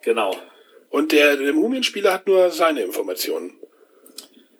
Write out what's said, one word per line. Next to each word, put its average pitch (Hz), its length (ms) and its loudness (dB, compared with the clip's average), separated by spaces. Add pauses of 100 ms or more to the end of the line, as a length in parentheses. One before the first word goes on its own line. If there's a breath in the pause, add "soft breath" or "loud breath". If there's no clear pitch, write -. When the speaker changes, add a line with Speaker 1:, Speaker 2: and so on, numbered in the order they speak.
Speaker 1:
Genau. 107 360 -2 (500 loud breath)
Speaker 2:
Und 151 220 0
der, 147 240 4
der 139 160 -2
Mumienspieler 202 600 0
hat 185 140 -4
nur 185 220 4
seine 160 320 0
Informationen. 90 800 -6 (1000 soft breath)